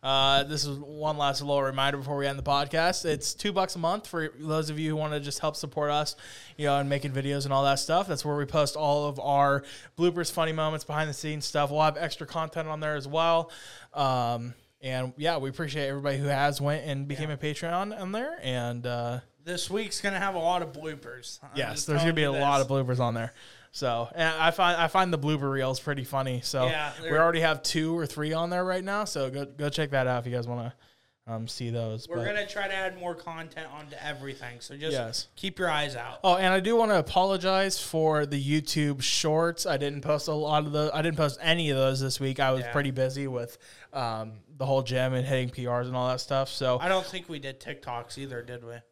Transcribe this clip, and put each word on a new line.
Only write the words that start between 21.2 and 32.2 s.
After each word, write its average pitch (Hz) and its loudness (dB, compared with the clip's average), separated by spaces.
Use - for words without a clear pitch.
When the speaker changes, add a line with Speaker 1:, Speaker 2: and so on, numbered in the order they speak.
Speaker 2:
I'm 139 -20
Speaker 1:
yes, 123 -2
Speaker 2:
just - -4
Speaker 1:
there's 151 4
gonna 165 4
Speaker 2:
telling - 2
Speaker 1:
be 156 2
Speaker 2:
you 143 4
Speaker 1:
a 143 0
lot 143 4
Speaker 2:
this. 135 4
Speaker 1:
of 123 -4
bloopers 127 2
on 120 2
there. 113 -6
So, 117 0
and 165 4
I 160 4
find, 175 4
I 165 4
find 185 4
the 160 0
blooper 143 0
reels 131 0
pretty 139 -4
funny. 131 -2
So 131 0
Speaker 2:
Yeah, 147 -2
Speaker 1:
we 165 -8
Speaker 2:
they're 156 4
Speaker 1:
already 170 4
have 160 2
two 160 0
or 165 0
three 151 -4
on 170 -2
there 180 0
right 185 -2
now. 202 -2
So 135 -2
go, 139 -6
go 147 -4
check 147 -2
that 131 2
out 123 0
if 120 -6
you 123 -2
guys 120 -4
wanna, 120 -6
um, 113 -6
see 120 -6
those. 113 -6
Speaker 2:
We're 170 -6
Speaker 1:
But - -2